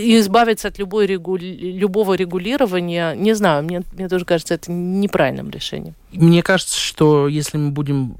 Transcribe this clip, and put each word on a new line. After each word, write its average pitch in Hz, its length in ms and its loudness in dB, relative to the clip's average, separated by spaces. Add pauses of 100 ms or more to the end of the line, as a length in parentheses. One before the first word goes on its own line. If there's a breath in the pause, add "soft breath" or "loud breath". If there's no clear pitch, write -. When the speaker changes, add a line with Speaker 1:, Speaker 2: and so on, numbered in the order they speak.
(160)
Speaker 1:
и 226 40 8
избавиться 220 500 2
от - 100 -12
любой 202 260 0
регу-, 185 320 -4
любого 185 800 -2
регулирования, 180 1000 -2
не 208 200 2
знаю, 165 280 2
мне, 175 200 -4 (100)
мне 185 160 -8
тоже 180 160 0
кажется, 170 300 0
это 165 160 -10
неправильным 175 800 -2
решением. 143 420 -10 (180)
Speaker 2:
Мне 170 300 6
кажется, - 380 0
что 151 480 4
если 151 320 -4
мы 147 100 0
будем 139 500 -2